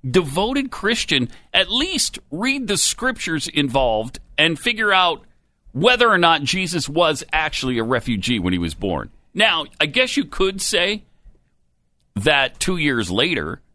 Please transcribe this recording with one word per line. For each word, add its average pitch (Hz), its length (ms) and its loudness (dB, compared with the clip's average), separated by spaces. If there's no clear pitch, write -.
devoted 185 600 0
Christian, 165 600 -2
at 185 160 2
least 302 480 -2
read 247 360 -4
the 196 100 0
scriptures 170 720 -2
involved 123 680 0
and 156 220 2
figure 220 340 0
out 180 300 2
whether 233 360 4
or 196 100 4
not 165 240 4
Jesus 175 460 -2
was 156 440 2
actually 143 460 -2
a 113 60 0
refugee 117 540 0
when 90 140 0
he 90 60 0
was 85 160 -2
born. 82 360 -4
Now, 180 320 0
I 156 60 2
guess 247 300 0
you 285 100 -2
could 196 340 -2
say 202 440 -2
that 135 440 0
two 185 160 0
years 127 340 0
later 107 520 -2